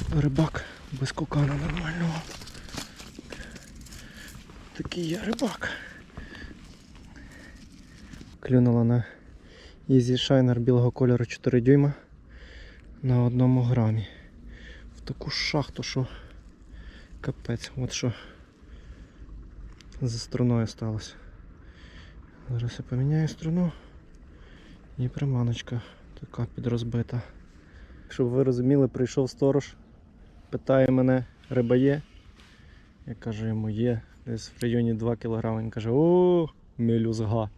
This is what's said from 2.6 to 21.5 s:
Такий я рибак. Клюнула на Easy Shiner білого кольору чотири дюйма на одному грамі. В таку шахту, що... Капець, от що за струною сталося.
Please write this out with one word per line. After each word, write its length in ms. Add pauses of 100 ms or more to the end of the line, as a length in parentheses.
Такий 340
я 160
рибак. 460 (2750)
Клюнула 440
на 220 (840)
Easy 220
Shiner 480
білого 320
кольору 340
чотири 360
дюйма 320 (1080)
на 220
одному 380
грамі. 460 (920)
В 40
таку 280
шахту, 540
що... 240 (1120)
Капець, 560
от 140
що 220 (1900)
за 180
струною 480
сталося. 460 (1400)